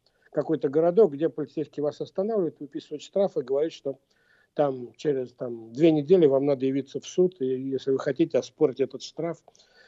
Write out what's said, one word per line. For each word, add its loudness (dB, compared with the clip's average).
в -20
какой-то -2
городок, 4
где -2
полицейский -8
вас -6
останавливает, -4
выписывает -12
штраф -2
и -2
говорит, -2
что -8
там 0
через, -2
там, -10
две 6
недели 6
вам 4
надо 0
явиться -4
в -12
суд, 0
и 0
если -4
вы 0
хотите 0
оспорить -2
этот -4
штраф, -10